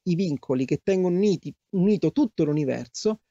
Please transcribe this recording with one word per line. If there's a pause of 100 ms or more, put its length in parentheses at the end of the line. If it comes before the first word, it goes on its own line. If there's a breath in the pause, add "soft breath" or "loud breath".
i
vincoli
che
tengono
uniti, (180)
unito
tutto
l'universo, (120)